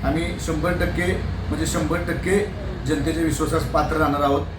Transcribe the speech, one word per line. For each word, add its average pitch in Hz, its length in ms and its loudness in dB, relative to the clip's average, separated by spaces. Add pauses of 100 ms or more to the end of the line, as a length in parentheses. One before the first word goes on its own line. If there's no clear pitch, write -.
आम्ही 165 360 0
शंभर 160 320 0
टक्के 175 500 0 (280)
म्हणजे 156 180 -2
शंभर 160 300 0
टक्के 196 540 0 (360)
जनतेच्या 156 360 0
विश्वासास 156 400 2
पात्र 156 340 0
राहणार 147 240 2
आहोत 143 200 4 (180)